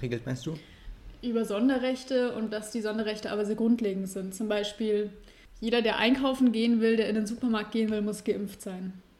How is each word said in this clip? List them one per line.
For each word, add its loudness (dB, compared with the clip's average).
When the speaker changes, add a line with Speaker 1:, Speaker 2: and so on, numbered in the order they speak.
Speaker 1:
regelt, -4
meinst -6
du? -6
Speaker 2:
Über 0
Sonderrechte 2
und -4
dass -6
die -2
Sonderrechte -2
aber 0
sehr 0
grundlegend 2
sind. -8
Zum -4
Beispiel, 0
jeder, 2
der 2
einkaufen 4
gehen 4
will, 4
der 2
in 0
den 0
Supermarkt -2
gehen 2
will, 0
muss -4
geimpft -2
sein. -8